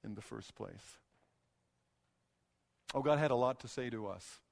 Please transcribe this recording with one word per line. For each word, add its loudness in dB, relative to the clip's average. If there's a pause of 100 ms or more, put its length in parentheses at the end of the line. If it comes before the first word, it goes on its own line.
in -10
the -12
first -12
place. -12 (2000)
Oh, 2
God 6
had 4
a 6
lot 4
to -12
say -4
to -4
us. -10 (100)